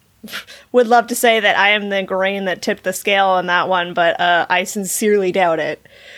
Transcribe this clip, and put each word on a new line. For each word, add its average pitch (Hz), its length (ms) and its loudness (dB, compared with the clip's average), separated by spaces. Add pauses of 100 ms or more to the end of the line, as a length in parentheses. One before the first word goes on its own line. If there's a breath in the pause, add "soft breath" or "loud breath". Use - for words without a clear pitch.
(240)
<laughs> - 480 -18
would 247 140 4
love 233 220 4
to 240 60 -6
say 226 260 2
that 202 180 2
I 196 120 4
am 208 200 -2
the 196 120 -2
grain 190 440 -4
that 175 160 -4
tipped 202 220 -4
the 185 100 -2
scale 196 320 0
on 185 200 2
that 175 220 0
one, 175 260 -2
but, 170 240 2
uh, 175 300 2
I 180 160 0
sincerely 196 680 -2
doubt 170 260 2
it. 151 260 -6 (340 loud breath)